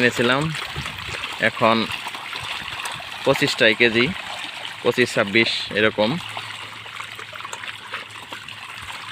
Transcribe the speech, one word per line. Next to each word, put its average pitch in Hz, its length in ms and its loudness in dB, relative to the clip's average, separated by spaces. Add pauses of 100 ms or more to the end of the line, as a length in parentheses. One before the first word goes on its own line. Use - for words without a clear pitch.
এনেছিলাম, 123 420 6 (1040)
এখন 113 280 6 (1500)
পঁচিশটায় 131 560 6
কেজি, 120 240 6 (760)
পঁচিশ 120 320 4
ছাব্বিশ 113 360 4 (280)
এরকম। 107 320 4 (3000)